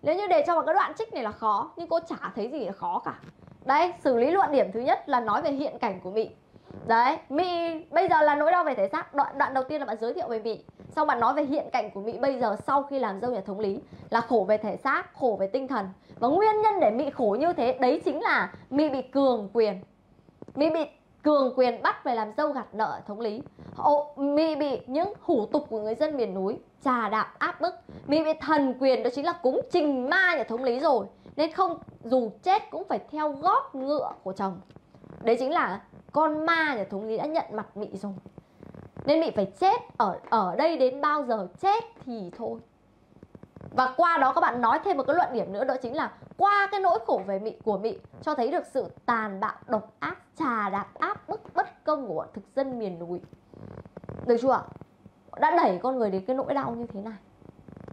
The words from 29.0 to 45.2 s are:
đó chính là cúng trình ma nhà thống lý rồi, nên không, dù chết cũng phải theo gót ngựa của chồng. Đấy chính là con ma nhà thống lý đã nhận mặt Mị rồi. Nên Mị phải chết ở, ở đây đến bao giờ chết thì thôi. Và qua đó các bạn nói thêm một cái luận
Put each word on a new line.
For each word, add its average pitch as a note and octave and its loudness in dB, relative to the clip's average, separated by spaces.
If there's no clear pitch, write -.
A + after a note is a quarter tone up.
đó A#3+ 0
chính C#4+ -4
là F4 0
cúng D4 0
trình C#4+ 2
ma F4+ 4
nhà A#3 -2
thống A#3+ -6
lý B3+ 0
rồi, C4 2
nên D#4 0
không, F4 0
dù A#3 0
chết G4+ 2
cũng E4 -8
phải A3 -2
theo D4+ -2
gót F#4 2
ngựa C#4 -2
của F#3+ -6
chồng. F#3+ -4
Đấy A3+ 2
chính C4+ -2
là A3+ 0
con D#4 2
ma D#4+ 2
nhà G3+ -2
thống G#3 -6
lý A3 -2
đã - -2
nhận D#4 -2
mặt G#3+ -8
Mị G#3 -8
rồi. G3 -10
Nên D4+ 4
Mị D4+ 0
phải G3 0
chết G4 0
ở, F#3+ 0
ở F#3+ 2
đây D#4 2
đến C4 2
bao D4 0
giờ A3 -2
chết G#4+ 2
thì G#3+ -8
thôi. A3+ -8
Và B3+ 0
qua E4+ 4
đó C4+ 4
các D#4+ 2
bạn B3 0
nói A#3+ 4
thêm G4 0
một C4 -2
cái B3 2
luận F4+ 2